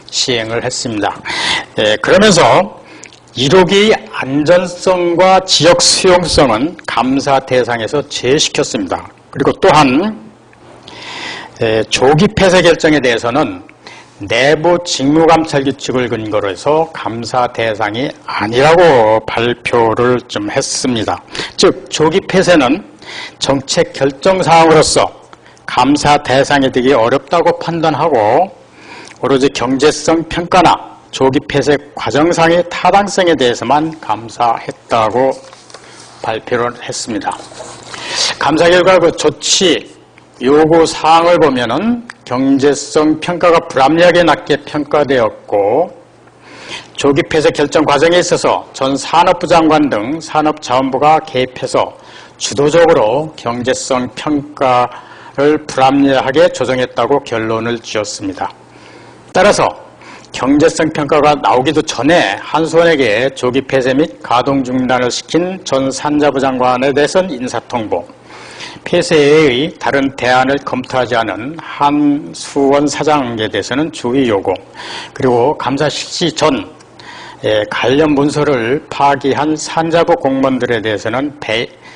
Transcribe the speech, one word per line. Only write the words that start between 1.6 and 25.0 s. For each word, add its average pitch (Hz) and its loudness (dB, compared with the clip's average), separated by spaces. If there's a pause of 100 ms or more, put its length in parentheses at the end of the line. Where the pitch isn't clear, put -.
예, 107 2
그러면서 175 2 (560)
일억의 185 4 (180)
안전성과 175 2
지역 175 2
수용성은 165 2
감사 135 0
대상에서 123 -2
제외시켰습니다. 123 -2 (240)
그리고 135 -2
또한, 151 2 (1400)
예, 110 0
조기 156 4
폐쇄 185 4
결정에 160 2
대해서는 120 -2 (580)
내부 151 2
직무감찰 156 2
규칙을 123 -4
근거로 107 -4
해서 151 -2
감사 117 -4
대상이 113 -4 (160)
아니라고 123 4
발표를 120 0
좀 104 -8
했습니다. 117 -4 (360)
즉, - 0
조기 160 0
폐쇄는 175 2 (440)
정책 139 -2
결정 175 0
사항으로서 160 4 (600)